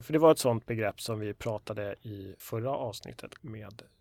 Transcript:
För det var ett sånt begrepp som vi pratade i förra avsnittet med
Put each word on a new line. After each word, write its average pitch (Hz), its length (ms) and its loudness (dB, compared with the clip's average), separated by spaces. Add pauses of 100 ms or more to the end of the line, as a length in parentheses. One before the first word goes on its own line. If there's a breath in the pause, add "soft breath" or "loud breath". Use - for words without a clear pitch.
För - 120 -4
det 156 60 6
var 160 140 10
ett 151 60 4
sånt 117 280 2
begrepp 110 340 -2
som 107 200 -4
vi 104 140 -4
pratade 104 680 -6
i 98 360 -12
förra 117 320 -4
avsnittet - 720 -8
med 110 400 -14 (180)